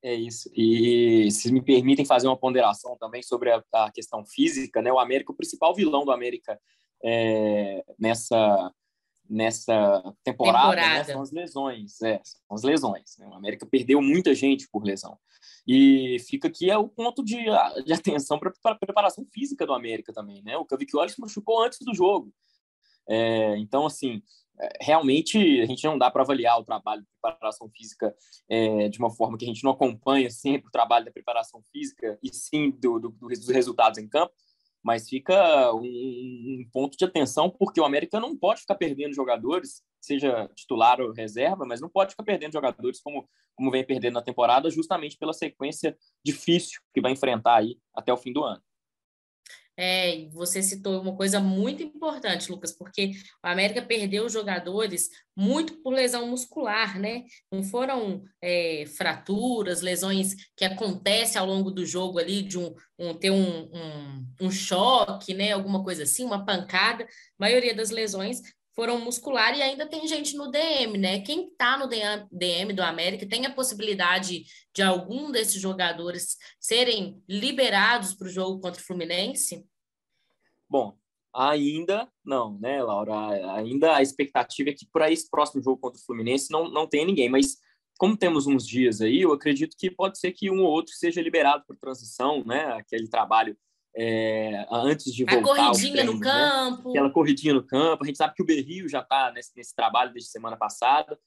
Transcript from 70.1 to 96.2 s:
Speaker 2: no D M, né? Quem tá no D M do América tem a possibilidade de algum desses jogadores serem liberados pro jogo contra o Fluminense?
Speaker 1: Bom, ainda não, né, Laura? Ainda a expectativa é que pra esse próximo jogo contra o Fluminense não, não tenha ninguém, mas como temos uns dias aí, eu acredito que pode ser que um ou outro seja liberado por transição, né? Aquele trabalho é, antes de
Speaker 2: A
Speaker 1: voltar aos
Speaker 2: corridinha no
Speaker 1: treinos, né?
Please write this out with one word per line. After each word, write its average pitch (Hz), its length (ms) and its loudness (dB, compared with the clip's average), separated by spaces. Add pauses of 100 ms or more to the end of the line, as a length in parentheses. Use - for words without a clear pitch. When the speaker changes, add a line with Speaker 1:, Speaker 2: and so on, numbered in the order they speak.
Speaker 2:
no 285 140 -8
D 262 80 -2
M, 269 400 0
né? 190 220 0
Quem 311 360 -6
tá 254 220 2
no 277 100 -4
D 208 600 -4
M 180 260 -2
do 190 80 -2
América 170 420 -2
tem 233 220 -4
a 269 80 -6
possibilidade 190 920 -2 (280)
de 190 80 -2
algum 190 500 -2
desses 208 300 -2
jogadores 175 760 -6 (220)
serem 226 720 -2
liberados 220 840 0
pro 190 120 -12
jogo 185 320 -4
contra 180 220 -10
o - 20 -18
Fluminense? 180 800 -6 (1040)
Speaker 1:
Bom, 117 300 -2 (340)
ainda 151 800 0 (160)
não, 117 320 -2
né, 127 240 -4
Laura? 107 720 -4
Ainda 139 440 2
a 135 40 6
expectativa 135 720 -2
é - 20 -6
que - 180 -14
pra 160 200 4
esse 165 180 -2
próximo 147 320 0
jogo 127 180 0
contra - 220 -10
o - 20 -20
Fluminense 123 480 -2
não, 165 160 0
não 156 200 -2
tenha 147 180 0
ninguém, 156 240 2
mas 135 280 2 (420)
como 208 180 4
temos 156 300 2
uns 131 180 2
dias 117 360 2
aí, 120 200 4
eu 160 100 6
acredito 147 460 0
que 185 140 -4
pode 196 260 -4
ser 180 140 -4
que 190 180 -4
um 190 140 2
ou 170 80 4
outro 160 240 -2
seja 170 260 -2
liberado 147 460 2
por - 100 -20
transição, 131 640 -4
né? 131 300 -2
Aquele 113 340 -6
trabalho 110 480 2 (400)
é, 110 760 -2
antes 123 420 0
de 127 140 -2
Speaker 2:
A 233 120 6
Speaker 1:
voltar 554 260 4
aos - 120 4
Speaker 2:
corridinha 277 260 0
no 220 160 0
Speaker 1:
treinos, - 0 -
né? 240 120 0